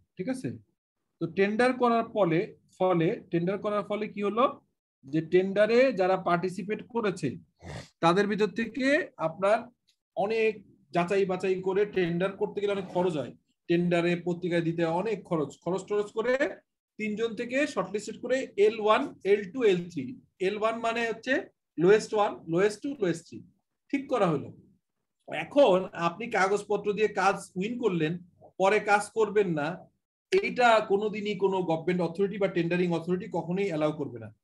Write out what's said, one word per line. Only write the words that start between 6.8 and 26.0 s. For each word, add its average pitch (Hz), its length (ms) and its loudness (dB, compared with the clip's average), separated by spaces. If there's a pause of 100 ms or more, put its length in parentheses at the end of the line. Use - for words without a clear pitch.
করেছে 208 420 -2 (720)
তাদের 175 280 4
ভিতর 208 200 0
থেকে 233 380 -6 (320)
আপনার 190 400 0 (580)
অনেক 220 360 0 (400)
যাচাই 190 340 2
বাছাই 185 360 -2
করে, 190 240 0
টেন্ডার 185 460 0
করতে 196 300 -6
গেলে 202 100 -2
অনেক 196 240 -4
খরচ 180 220 0
হয়, 120 160 -6 (340)
টেন্ডারে 175 580 2
পত্রিকায় 170 360 -2
দিতে 165 240 -2
অনেক 185 380 -2
খরচ, 147 400 -4
খরচ 175 260 -4
টরচ 208 220 -2
করে 226 220 -2 (640)
তিনজন 214 380 -4
থেকে 247 320 -2
শর্টলিস্টেড 208 540 -6
করে 254 260 -2 (100)
এল 214 220 4
ওয়ান, 226 440 2
এল 202 280 2
টু, 262 120 -2
এল 180 280 2
থ্রি। 143 240 -8 (240)
এল 196 180 0
ওয়ান 220 220 -2
মানে 226 300 -2
হচ্ছে 226 240 -4 (460)
লোয়েস্ট 208 340 6
ওয়ান, 208 180 2 (160)
লোয়েস্ট 190 360 0
টু, 285 60 -6 (120)
লোয়েস্ট 170 260 -2
থ্রি, 165 120 -16 (520)
ঠিক 269 180 -4
করা 220 180 2
হলো। 135 200 -2 (800)
এখন 180 680 4
আপনি 175 340 -4